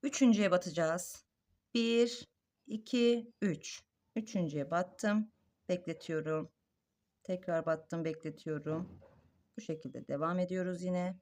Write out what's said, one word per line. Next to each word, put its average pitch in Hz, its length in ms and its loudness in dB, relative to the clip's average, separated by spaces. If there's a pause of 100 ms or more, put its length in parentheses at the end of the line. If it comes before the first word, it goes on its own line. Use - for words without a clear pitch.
Üçüncüye 220 480 6
batacağız. 170 720 0 (480)
Bir, 233 540 4 (400)
iki, 233 720 2
üç. - 420 -2 (320)
Üçüncüye 160 560 -2
battım. 208 600 0 (380)
Bekletiyorum. 160 840 -2 (720)
Tekrar 180 420 -2
battım, 160 400 -2
bekletiyorum. 156 960 -6 (560)
Bu 220 40 -12
şekilde 139 460 -8
devam 160 320 -2
ediyoruz 180 440 -2
yine. 180 380 -4